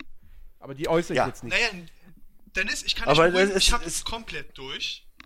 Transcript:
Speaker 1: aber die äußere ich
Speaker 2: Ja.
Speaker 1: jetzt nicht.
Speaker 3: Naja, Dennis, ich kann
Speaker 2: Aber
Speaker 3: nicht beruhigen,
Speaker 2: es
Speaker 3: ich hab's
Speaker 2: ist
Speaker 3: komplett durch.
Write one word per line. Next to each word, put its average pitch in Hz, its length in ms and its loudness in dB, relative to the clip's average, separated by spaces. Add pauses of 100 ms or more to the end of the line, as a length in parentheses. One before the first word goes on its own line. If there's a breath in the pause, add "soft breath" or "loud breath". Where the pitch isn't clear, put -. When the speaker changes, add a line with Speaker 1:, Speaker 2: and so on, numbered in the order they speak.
(600)
Speaker 1:
aber 139 160 -12
die 156 140 -2
äußere 170 240 2
ich 139 40 0
Speaker 2:
Ja. 113 100 4
Speaker 1:
jetzt - 160 -8
nicht. 117 100 -6
Speaker 3:
Naja, 220 140 2 (880)
Dennis, 202 280 -2
ich - 120 -2
kann - 120 -4
Speaker 2:
Aber 156 180 8
Speaker 3:
nicht 175 80 4
beruhigen, 190 220 4
Speaker 2:
es 190 120 2
Speaker 3:
ich - 60 6
hab's 180 120 0
Speaker 2:
ist - 200 -6
Speaker 3:
komplett 220 520 -10
durch. 139 480 -8 (200)